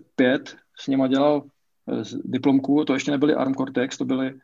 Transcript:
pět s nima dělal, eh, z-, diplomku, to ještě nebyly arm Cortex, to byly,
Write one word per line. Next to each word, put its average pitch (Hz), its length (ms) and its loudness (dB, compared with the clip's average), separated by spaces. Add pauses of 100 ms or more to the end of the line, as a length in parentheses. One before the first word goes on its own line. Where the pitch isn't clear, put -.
(160)
pět 131 400 0 (220)
s - 80 -18
nima 135 220 0
dělal, 139 360 2 (440)
eh, 113 160 -4
z-, 113 200 -10
diplomku, 139 600 2
to 143 100 0
ještě 135 160 -2
nebyly 143 240 2
arm 131 200 0
Cortex, 135 440 -4
to 139 60 -6
byly, 131 400 -4